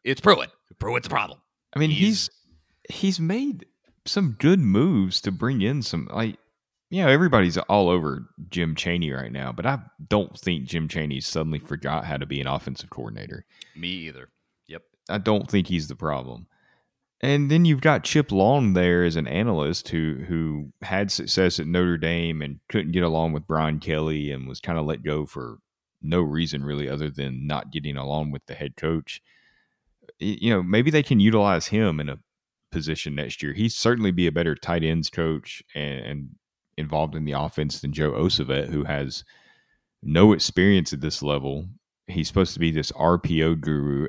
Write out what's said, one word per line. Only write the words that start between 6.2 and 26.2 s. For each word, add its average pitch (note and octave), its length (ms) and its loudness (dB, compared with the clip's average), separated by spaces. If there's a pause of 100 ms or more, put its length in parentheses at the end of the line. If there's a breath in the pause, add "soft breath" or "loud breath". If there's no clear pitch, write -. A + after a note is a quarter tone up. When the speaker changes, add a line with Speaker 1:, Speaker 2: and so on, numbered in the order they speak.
Speaker 2:
you F#3 120 -2
know, D#3+ 80 4
everybody's B2 480 4
all F#2+ 320 4
over D2+ 400 -2 (180)
Jim E2+ 260 -2
Chaney E2+ 380 -2
right C2 180 -8
now, C2 220 -8
but E2+ 140 -6
I C3+ 120 0 (300)
don't G#2 320 0
think E2 240 -2
Jim D#2+ 240 -4
Chaney D2 320 -4
suddenly D#2 380 -4
forgot C#2+ 480 -6
how D2+ 100 -6
to C#2+ 80 -8
be C#2 160 -6
an C2 60 -6
offensive C2+ 420 -6
coordinator. G#1+ 560 -14 (320 loud breath)
Speaker 1:
Me E2+ 120 -8
either. D#2+ 420 -12 (380)
Yep. D#2+ 140 -16 (280)
Speaker 2:
I G#2 80 -4
don't G#2 320 0
think G2 160 2
he's D#2+ 220 -2
the - 80 -12
problem. C#2 500 -6 (760)
And C#3+ 300 0
then E3 160 6
you've D3 160 4
got D3 220 4
Chip - 280 2
Long G#2+ 400 4
there F2+ 320 4
as E2 120 2
an D#2 100 -2
analyst E2 640 -2
who, D#2 360 -2
who D#2 540 -4
had G2 300 -2
success - 500 0
at D2+ 60 -4
Notre F2 320 2
Dame E2 420 -2
and C#2+ 200 -10 (100)
couldn't E2+ 220 -2
get F2+ 100 2
along D#2+ 300 2
with D2+ 140 -4
Brian D#2 340 0
Kelly D#2 500 -2
and C2 180 -8
was B1+ 120 -14
kinda E2+ 200 -4
let D2+ 220 -4
go D2 240 -2
for A#1+ 320 -12 (420)
no E2+ 220 2